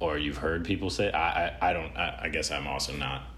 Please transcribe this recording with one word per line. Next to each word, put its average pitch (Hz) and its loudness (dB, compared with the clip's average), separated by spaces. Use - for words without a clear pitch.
or 78 0
you've 71 -2
heard 82 0
people 92 0
say. 101 2
I, 85 4
I, 87 2
I - 2
don't. 82 -2
I, 85 -2
I 82 0
guess 78 0
I'm 71 -2
also 67 -2
not 67 -4